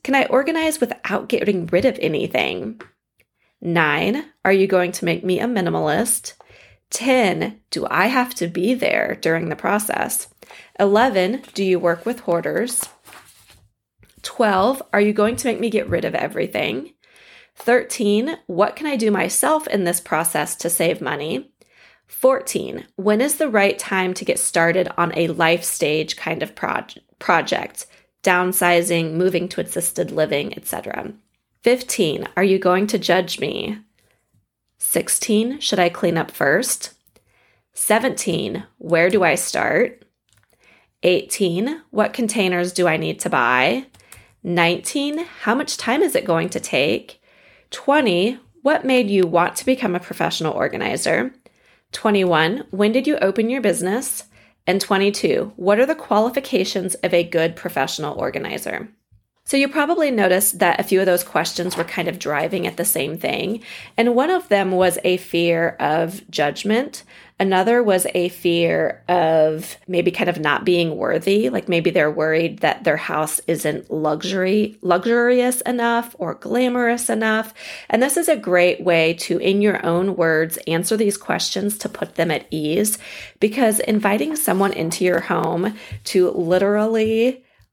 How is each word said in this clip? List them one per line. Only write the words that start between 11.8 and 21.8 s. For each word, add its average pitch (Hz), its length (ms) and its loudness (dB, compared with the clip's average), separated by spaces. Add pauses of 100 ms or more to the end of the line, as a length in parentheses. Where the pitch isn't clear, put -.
with 180 160 -6
hoarders? 170 640 -2 (1400)
Twelve, 214 600 0 (100)
are 202 80 4
you 208 120 4
going 214 240 2
to 269 120 -2
make 220 100 -2
me 226 120 -2
get - 180 -2
rid 170 160 0
of 170 100 -2
everything? - 800 -4 (640)
Thirteen, 247 920 0
what 180 300 0
can 311 100 -8
I 285 100 -2
do 214 140 2
myself 302 560 0
in 196 180 0
this 175 160 -2
process 156 560 -2
to 170 140 -4
save 170 300 0
money? 143 520 -6 (540)